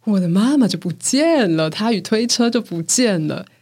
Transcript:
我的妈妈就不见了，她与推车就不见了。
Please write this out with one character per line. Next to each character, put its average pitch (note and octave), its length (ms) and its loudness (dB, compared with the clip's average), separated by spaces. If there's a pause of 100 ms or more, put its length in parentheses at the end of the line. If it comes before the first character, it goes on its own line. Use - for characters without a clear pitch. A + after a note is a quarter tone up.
我 G3+ 140 2
的 F3+ 100 0
妈 A3 280 2
妈 B3 100 4
就 F3 120 -2
不 F3 140 -6
见 C4+ 640 0
了， D#3+ 120 0
她 G#3+ 240 -2
与 F#3+ 80 0
推 A3 260 -2
车 A#3 220 0
就 A#3 120 0
不 E3+ 220 -8
见 F3+ 460 0
了。 D3 180 -6 (160)